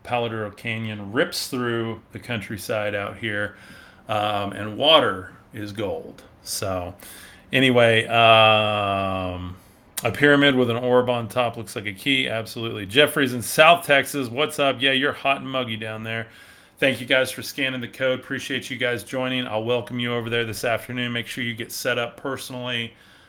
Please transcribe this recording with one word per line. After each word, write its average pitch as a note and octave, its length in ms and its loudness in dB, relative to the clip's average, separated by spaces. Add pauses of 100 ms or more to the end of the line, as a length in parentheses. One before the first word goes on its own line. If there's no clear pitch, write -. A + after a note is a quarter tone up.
Palo A#2+ 240 -2
Duro A2 240 -4
Canyon G#2+ 640 -6
rips E3 340 0
through A#2 540 -2 (100)
the G#2+ 80 -12
countryside G#2+ 720 -4
out G2+ 240 -4
here, G#2 380 -4 (540)
um, G#2 420 0
and G#2 260 -8
water A#2+ 540 -2 (220)
is G#2 180 -12
gold. G2 520 -10 (200)
So F#2 500 -6 (600)
anyway, A#2+ 520 6
um, G#2 1500 4 (480)
"A A#2 80 2
pyramid C#3+ 440 6
with B2 140 2
an A#2 80 0
orb B2 320 4
on A#2 200 -2
top A#2 260 0
looks A2+ 200 -12
like G#2 100 -6
a G#2 80 -4
key." C3 340 0
Absolutely. A2+ 580 -6
Jeffrey's C3+ 480 4
in B2 80 -4
South E3 440 6
Texas. C#3 420 2
What's D3 320 -2
up? C#3 220 2
Yeah, C3+ 100 2
you're C3+ 220 0
hot C#3 240 -2
and C3 120 -10
muggy B2 280 -4
down A2 260 -8
there. A2+ 240 -6 (520)
Thank B2+ 220 2
you A#2+ 60 -10
guys C3 240 2
for - 100 -10
scanning C3 400 -6
the A#2 60 -8
code. B2+ 320 -2
Appreciate B2+ 500 -6
you - 80 -8
guys A#2+ 260 -2
joining. B2+ 440 -4
I'll A2 160 -2
welcome A#2+ 360 -2
you A#2+ 140 -2
over A#2 160 -4
there A#2 160 0
this A2 180 -8
afternoon. B2 480 -2
Make A#2 140 -4
sure - 180 -8
you A#2 120 -4
get A2 160 -10
set B2 260 -2
up A#2 200 -4
personally. B2 760 -6 (360)